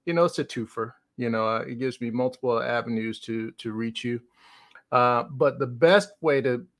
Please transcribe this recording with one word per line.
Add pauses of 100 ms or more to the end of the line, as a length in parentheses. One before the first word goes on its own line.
you
know,
it's
a
twofer. (240)
You
know,
uh,
it
gives
me
multiple
avenues
to,
to
reach
you. (720)
Uh,
but
the
best (100)
way
to (140)